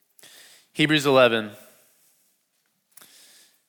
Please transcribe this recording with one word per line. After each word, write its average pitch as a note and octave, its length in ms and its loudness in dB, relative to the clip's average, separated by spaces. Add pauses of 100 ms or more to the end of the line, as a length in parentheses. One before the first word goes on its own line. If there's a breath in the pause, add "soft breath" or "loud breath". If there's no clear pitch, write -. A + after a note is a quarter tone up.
(720 loud breath)
Hebrews D3+ 320 -2
eleven. A#2+ 460 0 (2250 soft breath)